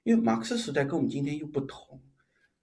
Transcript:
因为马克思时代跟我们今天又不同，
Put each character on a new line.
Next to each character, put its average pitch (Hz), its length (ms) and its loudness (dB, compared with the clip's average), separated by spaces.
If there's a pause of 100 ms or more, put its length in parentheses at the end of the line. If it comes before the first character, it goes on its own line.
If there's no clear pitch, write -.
因 226 120 6
为 226 60 4
马 226 160 4
克 226 60 -6
思 240 140 -2
时 185 140 -6
代 143 120 2
跟 151 120 -2
我 151 40 2
们 127 100 2
今 139 120 -2
天 143 140 -2
又 151 100 -8
不 143 140 -2
同， - 420 -12 (600)